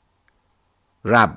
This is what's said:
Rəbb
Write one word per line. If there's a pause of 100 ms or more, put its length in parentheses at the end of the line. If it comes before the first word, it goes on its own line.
(1040)
Rəbb